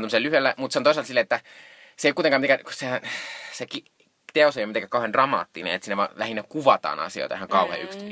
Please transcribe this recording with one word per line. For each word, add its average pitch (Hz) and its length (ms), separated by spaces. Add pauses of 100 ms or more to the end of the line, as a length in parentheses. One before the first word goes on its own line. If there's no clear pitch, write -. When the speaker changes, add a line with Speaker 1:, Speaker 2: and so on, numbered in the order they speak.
Speaker 1:
tämmöisen 110 220
lyhyellä, 135 340
mut 131 140
se 147 80
on 127 40
toisaalta 143 240
silleen, 127 160
että 117 160 (580)
se - 100
ei 139 60
kuitenkaan 147 280
mitenkään, 135 240
kun - 80
sehän, 127 280 (500)
se - 140
ki-, - 200 (480)
teos 147 240
ei 117 60
ole 104 40
mitenkään 104 220
kauhean 117 240
dramaattinen, 92 600
että 95 120
siinä 101 120
vaan 101 180
lähinnä 107 280
kuvataan 113 560
asioita 78 360
ihan 95 120
kauhean 87 340
Speaker 2:
Mm. 92 60
Speaker 1:
yks-, 98 240